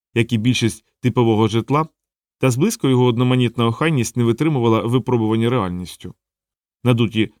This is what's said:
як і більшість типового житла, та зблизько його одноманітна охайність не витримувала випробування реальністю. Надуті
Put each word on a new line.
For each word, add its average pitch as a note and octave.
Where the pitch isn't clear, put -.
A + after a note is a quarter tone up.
як A#2
і A#2
більшість A2+
типового A2+
житла, B2+
та C3
зблизько C#3+
його B2
одноманітна B2
охайність C3
не A#2+
витримувала A#2
випробування A2+
реальністю. F2+
Надуті A2+